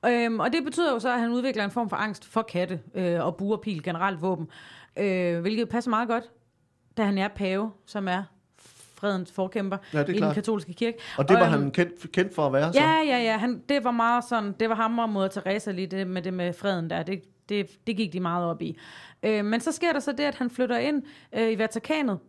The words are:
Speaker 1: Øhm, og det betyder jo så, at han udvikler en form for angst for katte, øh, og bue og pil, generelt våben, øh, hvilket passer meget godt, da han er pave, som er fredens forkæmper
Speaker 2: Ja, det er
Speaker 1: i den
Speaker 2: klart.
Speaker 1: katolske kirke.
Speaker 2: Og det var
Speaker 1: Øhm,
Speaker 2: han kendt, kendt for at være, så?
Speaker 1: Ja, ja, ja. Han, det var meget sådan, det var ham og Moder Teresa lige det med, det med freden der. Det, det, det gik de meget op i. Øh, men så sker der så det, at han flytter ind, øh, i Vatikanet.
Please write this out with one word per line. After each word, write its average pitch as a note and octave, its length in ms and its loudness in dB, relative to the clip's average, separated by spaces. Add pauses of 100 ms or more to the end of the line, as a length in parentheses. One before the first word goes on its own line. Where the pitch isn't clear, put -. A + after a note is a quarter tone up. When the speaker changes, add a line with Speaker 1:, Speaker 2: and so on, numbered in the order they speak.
Speaker 1:
Øhm, A#3 340 2
og A#3 140 0
det E4 100 0
betyder D4+ 300 0
jo A#3 60 0
så, A#3+ 140 0
at B3 60 0
han A#3 120 0
udvikler B3 320 0
en G3+ 80 -4
form A#3 180 -2
for F3 60 -4
angst G#3 300 -4
for - 160 -2
katte, F3+ 380 -2 (160)
øh, F3 300 0
og F3 100 -2
bue G3+ 200 -2
og G#3 60 -8
pil, F3+ 220 -6
generelt F3 380 -2
våben, E3+ 260 -2 (500)
øh, F3+ 440 2
hvilket A3 280 0
passer A#3 200 -2
meget A3+ 180 2
godt, A#3 160 0 (760)
da A3+ 60 2
han G3+ 140 2
er G3 100 2
pave, G3+ 440 -2 (140)
som G3 220 -6
er F#3 160 0 (720)
fredens G3 360 -2
forkæmper F#3+ 460 -2 (160)
Speaker 2:
Ja, D#3 60 2
det D3 60 4
er - 40 -4
Speaker 1:
i - 20 0
den F#3+ 60 2
Speaker 2:
klart. D3+ 180 2
Speaker 1:
katolske G#3 380 -2
kirke. A#3 240 -2 (200)
Speaker 2:
Og C#3 120 2
det F#3+ 100 10
var - 40 10 (100)
Speaker 1:
Øhm, C#3+ 80 4
Speaker 2:
han C#3 100 -2
kendt, F3 400 -2
kendt F#3+ 240 0
for D3+ 120 2
at C3 60 2
være, D3+ 200 4
så? C4+ 80 6
Speaker 1:
Ja, D#4+ 240 6
ja, C4 180 2
ja. A3 140 2
Han, A#3 320 -2
det C#4+ 140 2
var B3 80 2
meget A#3+ 380 2
sådan, G#3+ 300 0
det A3+ 100 2
var A3+ 60 2
ham A3+ 240 0
og A3+ 100 0
Moder G3 180 2
Teresa G3+ 440 -2
lige F#3 160 -4
det F#3+ 200 -4
med, F#3 140 -4
det F#3 120 -4
med F3+ 200 -2
freden F3 360 -2
der. E3 140 -2
Det, F3+ 180 -4 (280)
det, G3+ 380 -4
det A3 100 -2
gik G3 160 -2
de F#3 60 -4
meget F3 260 0
op E3+ 160 -2
i. D#3+ 160 -6 (460)
Øh, G#3+ 220 2
men A3 140 0
så D#4 120 -2
sker E4 220 0
der C#4+ 60 0
så C#4+ 120 -4
det, C#4 120 -2
at C#4+ 120 0
han B3 140 -2
flytter B3 280 0
ind, C#4 260 0 (340)
øh, A3+ 140 2
i A3 60 0
Vatikanet. A3 720 0